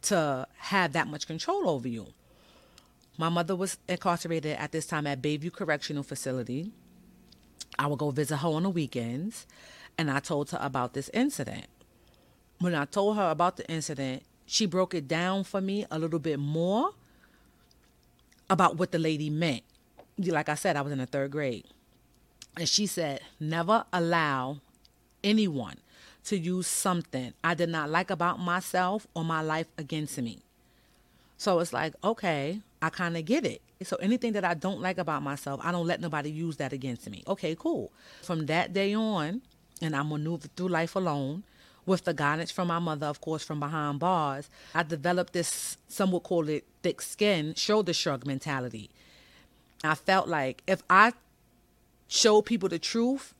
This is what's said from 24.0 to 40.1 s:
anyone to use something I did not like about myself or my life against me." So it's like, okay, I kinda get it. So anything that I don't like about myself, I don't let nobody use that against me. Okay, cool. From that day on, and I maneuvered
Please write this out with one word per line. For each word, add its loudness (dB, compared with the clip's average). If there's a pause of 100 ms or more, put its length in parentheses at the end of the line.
anyone 2 (480)
to 0
use -2
something -2 (100)
I 2
did 0
not -2
like 0
about 0
myself 0
or -2
my 0
life -2 (100)
against -6
me." -8 (960)
So 4
it's 0
like, -2 (100)
okay, 0 (200)
I 0
kinda -4
get 2
it. -4 (220)
So -4
anything 0
that 0
I 2
don't -4
like -2
about -2
myself, -6
I 0
don't 0
let 0
nobody -4
use -6
that -4
against -6
me. -14
Okay, -2
cool. -4 (280)
From -2
that 0
day 2
on, 0 (400)
and -2
I 0
maneuvered -4